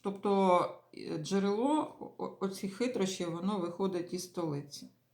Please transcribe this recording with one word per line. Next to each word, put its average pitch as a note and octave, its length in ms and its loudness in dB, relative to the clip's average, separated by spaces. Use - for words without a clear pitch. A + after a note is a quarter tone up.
Тобто, G3 580 4
е, - 200 -6
джерело G3+ 840 2
о-, - 260 -10
о-, - 140 -10
оці F#3+ 300 -4
хитрощі, F#3+ 560 -2
воно F3+ 340 -2
виходить F3 540 -2
із F3+ 100 -6
столиці. C#3+ 680 -6